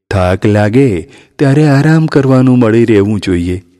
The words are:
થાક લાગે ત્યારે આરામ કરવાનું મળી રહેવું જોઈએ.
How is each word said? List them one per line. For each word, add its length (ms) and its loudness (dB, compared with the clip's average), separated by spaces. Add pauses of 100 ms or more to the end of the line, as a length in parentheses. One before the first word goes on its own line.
(100)
થાક 360 -2
લાગે 540 0 (380)
ત્યારે 300 0
આરામ 380 0
કરવાનું 520 2
મળી 260 2
રહેવું 360 0
જોઈએ. 420 -4 (180)